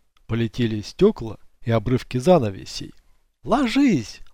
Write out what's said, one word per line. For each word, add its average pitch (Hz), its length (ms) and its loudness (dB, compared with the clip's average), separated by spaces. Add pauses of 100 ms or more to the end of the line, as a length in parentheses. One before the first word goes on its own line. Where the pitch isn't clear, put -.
(260)
Полетели 113 540 -2
стекла 117 580 -2 (220)
и 117 100 -6
обрывки 117 480 0
занавесей. 123 760 0 (520)
«Ложись! 226 760 0 (140)